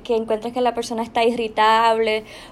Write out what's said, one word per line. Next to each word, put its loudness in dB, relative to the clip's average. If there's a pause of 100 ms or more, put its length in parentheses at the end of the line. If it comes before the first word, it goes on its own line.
que -2
encuentres -4
que -4
la 0
persona -6
está -2
irritable 2 (280)